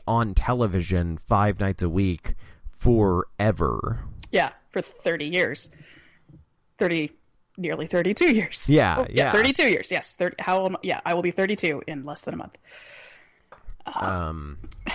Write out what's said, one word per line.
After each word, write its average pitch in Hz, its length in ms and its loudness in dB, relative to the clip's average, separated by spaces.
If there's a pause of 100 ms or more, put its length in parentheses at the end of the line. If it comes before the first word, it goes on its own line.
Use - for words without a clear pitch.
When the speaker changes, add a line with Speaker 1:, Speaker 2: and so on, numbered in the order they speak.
Speaker 1:
on 110 280 0
television 92 840 0
five 104 440 0
nights 98 220 -2
a 87 60 0
week 90 460 0 (360)
forever. 98 1300 2 (300)
Speaker 2:
Yeah, 165 200 2 (200)
for 185 120 -4
thirty 165 440 -6
years. 151 440 -2 (1080)
Thirty, 165 320 0 (460)
nearly 160 300 -4
thirty-two 202 480 2
years. - 340 0
Speaker 1:
Yeah, 131 300 6
Speaker 2:
Oh, - 100 0
yeah, - 180 2
Speaker 1:
yeah. 120 60 0
Speaker 2:
thirty-two 262 360 4
years, - 220 0
yes. - 240 -6
Thirty, 180 240 -2
how 185 200 0
old 190 140 0
am 185 40 -4
I? - 60 -10
Yeah, 185 220 -4
I 170 100 0
will 175 80 0
be 175 80 0
thirty-two 190 560 -2
in 147 180 -10
less 147 180 -10
than - 120 -8
a - 20 -8
month. - 220 -14 (1300)
Uh, - 180 -6
Speaker 1:
Um, 80 540 -6 (360)